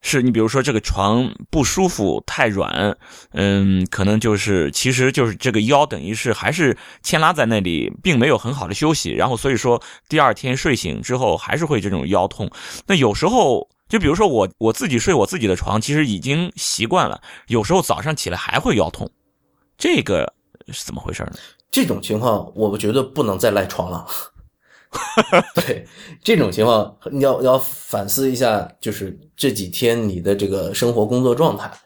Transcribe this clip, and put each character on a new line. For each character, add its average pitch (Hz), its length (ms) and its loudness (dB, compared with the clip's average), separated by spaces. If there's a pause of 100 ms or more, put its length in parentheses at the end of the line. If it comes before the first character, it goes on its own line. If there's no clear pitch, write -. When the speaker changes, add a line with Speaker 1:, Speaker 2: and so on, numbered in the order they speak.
Speaker 1:
是 135 200 0
你 123 80 4
比 113 100 2
如 110 80 4
说 131 140 0
这 135 100 0
个 110 100 2
床 110 520 0 (160)
不 156 140 2
舒 185 240 2
服， 92 400 0
太 135 200 0
软， 95 480 -2 (360)
嗯， 98 580 2
可 - 140 -4
能 104 160 4
就 110 160 2
是， 95 360 0
其 127 200 -2
实 131 200 2
就 131 140 2
是 110 80 -2
这 123 180 -2
个 107 100 2
腰 139 220 4
等 117 160 -4
于 85 140 -6
是 113 180 -4
还 101 200 -2
是 151 260 2 (240)
牵 - 180 -2
拉 160 140 4
在 147 140 2
那 110 140 2
里， 78 300 -2 (120)
并 151 160 2
没 123 80 4
有 135 100 4
很 120 160 -4
好 139 140 -6
的 90 60 -6
休 151 200 0
息， - 180 -4
然 87 160 0
后 131 80 -2
所 - 140 -2
以 135 60 0
说 120 260 0 (280)
第 156 100 0
二 135 120 6
天 127 240 -4
睡 143 200 0
醒 76 260 -4
之 123 160 -4
后 113 180 2
还 - 220 -4
是 165 80 -2
会 143 160 0
这 98 80 -2
种 80 180 -4
腰 92 200 2
痛。 98 240 -8 (340)
那 196 80 0
有 131 220 2
时 - 100 -2
候， 180 420 2 (200)
就 220 100 0
比 185 80 0
如 143 80 4
说 202 140 2
我， 110 200 2 (120)
我 110 140 2
自 - 140 -4
己 123 120 2
睡 185 140 0
我 147 120 4
自 185 140 -6
己 110 80 0
的 92 80 2
床， 104 260 -2
其 143 120 -2
实 151 120 2
已 104 140 -2
经 156 360 -2
习 - 300 -4
惯 160 240 0
了， 50 100 -8 (280)
有 110 160 0
时 - 100 0
候 - 80 4
早 - 180 -2
上 147 160 -4
起 - 140 -6
来 85 80 -6
还 - 220 -2
会 190 160 2
腰 92 160 2
痛， - 180 -10 (680)
这 302 260 2
个 85 280 -2 (360)
是 - 180 -12
怎 - 80 -12
么 62 80 -10
回 - 100 -10
事 - 120 -8
呢？ - 100 -12 (380)
Speaker 2:
这 262 120 4
种 110 160 -2
情 107 200 -2
况， 110 340 0
我 104 240 0
觉 104 140 0
得 135 100 2
不 147 220 -2
能 98 160 -2
再 120 100 4
赖 101 160 2
床 90 240 -6
了。 85 160 -10 (880)
<laughs> - 640 0
对， 127 280 -2 (400)
这 220 140 4
种 113 140 2
情 107 120 0
况， 110 320 2 (160)
你 139 100 -2
要， 135 200 2
要 131 160 4
反 - 500 -6
思 135 220 0
一 127 60 -2
下， 113 440 0
就 - 120 -6
是 98 280 -10 (160)
这 135 160 0
几 104 160 -6
天 117 400 0
你 92 140 -4
的 98 140 2
这 101 120 -2
个 95 240 -2
生 120 220 0
活 113 100 2
工 123 200 0
作 127 100 4
状 131 240 2
态 - 140 -12 (140)